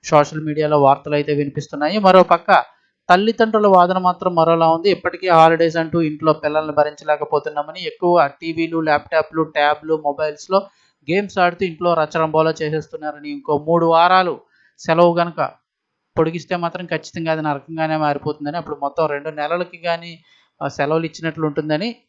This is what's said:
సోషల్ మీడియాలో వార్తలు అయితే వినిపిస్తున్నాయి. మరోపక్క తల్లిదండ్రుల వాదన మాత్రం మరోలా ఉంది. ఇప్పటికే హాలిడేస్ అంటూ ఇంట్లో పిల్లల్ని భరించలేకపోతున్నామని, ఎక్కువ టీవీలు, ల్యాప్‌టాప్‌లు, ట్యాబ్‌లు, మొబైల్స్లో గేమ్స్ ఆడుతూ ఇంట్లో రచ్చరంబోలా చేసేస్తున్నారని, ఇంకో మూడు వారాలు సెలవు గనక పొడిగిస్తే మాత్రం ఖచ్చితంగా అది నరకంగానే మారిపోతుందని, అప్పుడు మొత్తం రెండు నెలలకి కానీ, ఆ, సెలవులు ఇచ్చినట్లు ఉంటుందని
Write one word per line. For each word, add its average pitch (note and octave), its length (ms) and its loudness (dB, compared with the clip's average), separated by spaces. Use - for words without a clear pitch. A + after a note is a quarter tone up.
సోషల్ D3+ 360 2
మీడియాలో D3+ 420 0
వార్తలు C#3+ 340 2
అయితే D3 180 -2
వినిపిస్తున్నాయి. D3 640 -4
మరోపక్క F#3 680 4
తల్లిదండ్రుల G#3+ 580 2
వాదన F#3 300 4
మాత్రం F3+ 380 -2
మరోలా E3 340 4
ఉంది. E3+ 200 2
ఇప్పటికే F3+ 400 -4
హాలిడేస్ E3 480 6
అంటూ E3 240 -2
ఇంట్లో D#3 320 0
పిల్లల్ని D#3 400 -2
భరించలేకపోతున్నామని, D3+ 1120 -2
ఎక్కువ E3 440 2
టీవీలు, E3 380 -4
ల్యాప్‌టాప్‌లు, D#3 640 -2
ట్యాబ్‌లు, D#3 600 -2
మొబైల్స్లో D3+ 540 -4
గేమ్స్ G3 280 -4
ఆడుతూ F3 260 0
ఇంట్లో E3+ 280 -2
రచ్చరంబోలా D#3+ 680 0
చేసేస్తున్నారని, D3+ 680 -8
ఇంకో D3 260 -4
మూడు E3 180 2
వారాలు E3+ 540 2
సెలవు E3+ 380 2
గనక E3+ 320 -4
పొడిగిస్తే E3 380 -2
మాత్రం F3 300 -8
ఖచ్చితంగా E3 460 -6
అది D#3+ 100 -2
నరకంగానే D#3 560 -4
మారిపోతుందని, D3 600 -4
అప్పుడు D3+ 240 -10
మొత్తం C#3+ 240 -2
రెండు D3 240 -6
నెలలకి E3 480 -6
కానీ, E3+ 420 -8
ఆ, D3 40 -6
సెలవులు D3+ 380 -2
ఇచ్చినట్లు D#3+ 420 -6
ఉంటుందని D#3 480 -4